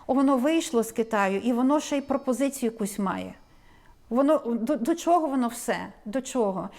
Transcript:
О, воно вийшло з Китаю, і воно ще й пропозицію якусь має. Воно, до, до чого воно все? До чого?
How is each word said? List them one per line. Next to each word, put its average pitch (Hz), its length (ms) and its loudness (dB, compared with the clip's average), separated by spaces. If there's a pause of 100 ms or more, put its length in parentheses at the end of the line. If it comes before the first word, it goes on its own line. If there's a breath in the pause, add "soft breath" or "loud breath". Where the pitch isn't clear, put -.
О, 269 80 2
воно 277 220 4
вийшло 285 460 2
з 220 100 -4
Китаю, 202 480 0
і 233 120 0
воно 247 280 2
ще - 160 -4
й 277 40 0
пропозицію 269 720 -2
якусь 208 260 -6
має. 185 360 -4 (760 soft breath)
Воно, 277 280 4
до, 233 380 -2
до 254 180 0
чого 330 320 2
воно 262 220 0
все? 226 280 -4 (280)
До 220 160 -4
чого? 196 480 -2 (100)